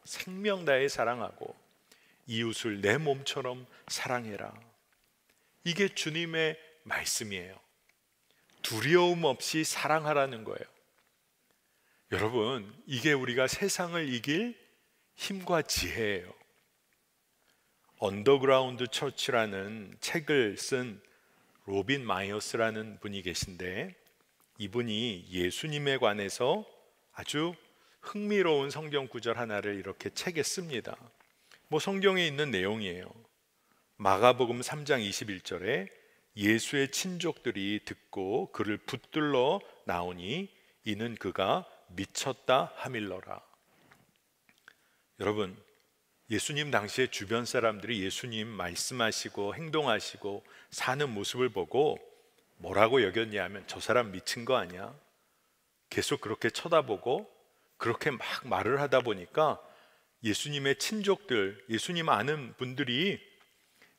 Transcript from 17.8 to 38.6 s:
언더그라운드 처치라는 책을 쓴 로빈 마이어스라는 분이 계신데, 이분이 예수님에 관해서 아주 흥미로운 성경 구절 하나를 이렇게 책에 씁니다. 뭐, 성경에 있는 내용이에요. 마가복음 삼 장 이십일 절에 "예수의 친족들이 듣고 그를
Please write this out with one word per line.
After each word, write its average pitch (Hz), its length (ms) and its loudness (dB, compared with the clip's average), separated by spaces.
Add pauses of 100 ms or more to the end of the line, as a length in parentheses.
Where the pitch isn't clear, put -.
언더그라운드 127 920 4
처치라는 107 1120 -2
책을 143 560 2
쓴 123 440 -4 (640)
로빈 101 380 0
마이어스라는 107 960 -2
분이 101 220 -8
계신데, 92 720 -6 (640)
이분이 107 720 -4
예수님에 139 680 0
관해서 123 680 2 (460)
아주 156 420 -4 (460)
흥미로운 180 680 2
성경 143 360 -4
구절 113 300 -2
하나를 104 400 -2
이렇게 95 320 -8
책에 160 340 -2
씁니다. 151 540 -4 (720)
뭐, 151 100 2
성경에 190 480 2
있는 147 240 0
내용이에요. 95 640 -2 (840)
마가복음 117 680 6
삼 147 240 -6
장 135 160 2
이십일 98 400 -4
절에 113 440 -4 (480)
"예수의 113 560 2
친족들이 123 920 -2
듣고 98 680 -4
그를 104 260 -2